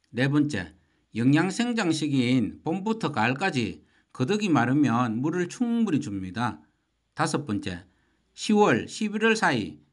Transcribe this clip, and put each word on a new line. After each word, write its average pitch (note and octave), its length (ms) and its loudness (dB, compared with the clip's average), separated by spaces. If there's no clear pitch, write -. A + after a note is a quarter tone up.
네 B2+ 180 0
번째, C3 460 0
영양 C#3+ 340 4
생장 A3+ 400 -2
시기인 C3 720 0
봄부터 F#3+ 500 -2
가을까지 B2+ 720 -2
거덕이 G3+ 380 -2
마르면 B2 720 2
물을 F3 280 -2
충분히 A#3 500 0
줍니다. G2 640 -6
다섯 D#3 300 -2
번째, F#2 420 -6
시월, F#3 520 2
십일월 G#3+ 500 0
사이 A#2+ 440 -2